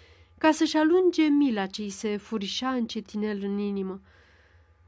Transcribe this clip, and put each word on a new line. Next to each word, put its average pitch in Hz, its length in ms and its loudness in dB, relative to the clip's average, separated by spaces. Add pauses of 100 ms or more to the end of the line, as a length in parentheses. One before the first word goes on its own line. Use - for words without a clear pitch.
(380)
ca 311 120 4
să-și 311 260 2
alunge 330 460 4
mila 285 440 2
ce-i 202 240 -8
se 208 260 -4
furișa 208 540 -6
încetinel 214 720 -4
în 202 160 -4
inimă. 196 420 -4 (880)